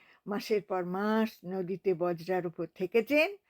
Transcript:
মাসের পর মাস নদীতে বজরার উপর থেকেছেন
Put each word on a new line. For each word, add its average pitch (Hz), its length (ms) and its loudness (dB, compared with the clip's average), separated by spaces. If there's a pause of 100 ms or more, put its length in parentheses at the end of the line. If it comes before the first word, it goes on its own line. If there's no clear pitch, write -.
(260)
মাসের 202 360 -2
পর 185 220 -2
মাস 214 460 0 (140)
নদীতে 185 500 -2
বজরার 175 520 -2
উপর 170 280 -6
থেকেছেন 285 600 2 (140)